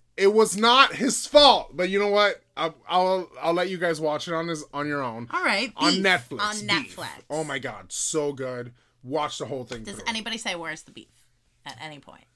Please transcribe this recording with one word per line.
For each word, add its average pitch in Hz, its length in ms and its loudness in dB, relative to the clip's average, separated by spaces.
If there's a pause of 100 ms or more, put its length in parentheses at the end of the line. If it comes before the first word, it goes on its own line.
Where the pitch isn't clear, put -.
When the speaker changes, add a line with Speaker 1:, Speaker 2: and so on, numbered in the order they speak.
(160)
Speaker 1:
It 196 180 6
was 214 240 4
not 240 380 6
his 220 300 -2
fault, 254 500 6
but 180 140 0
you 196 80 0
know 202 120 0
what? 202 320 2 (160)
I'll, 160 180 -2 (120)
I'll, 185 420 0 (120)
I'll 165 120 2
let 180 160 0
you 185 80 -4
guys 165 240 -2
watch 151 260 -2
it 175 80 -4
on 165 120 -4
his, 156 160 -6 (100)
on 143 140 -4
your 147 140 -4
own. 117 300 -6
Speaker 2:
All 359 120 -4
right, 233 340 -2
Speaker 1:
On 170 160 2
Speaker 2:
Beef 190 100 -2
Speaker 1:
Netflix. 185 380 0
Speaker 2:
on 208 140 -4 (120)
Speaker 1:
Beef. 202 300 -2
Speaker 2:
Netflix. 165 100 -8 (240)
Speaker 1:
Oh 156 120 -2
my 139 140 -6
God, 107 340 -12
so 147 420 -4
good. 123 400 -10 (280)
Watch 147 380 -4
the 143 80 -8
whole 127 160 -8
thing 113 220 -12
Speaker 2:
Does 208 100 -12
Speaker 1:
through. 104 120 -14
Speaker 2:
anybody 226 300 -6
say, 202 180 -6
"Where's 160 280 -10
the - 80 -20
beef?" - 160 -20 (580)
at 131 160 -16
any 151 180 -14
point? - 260 -20 (100)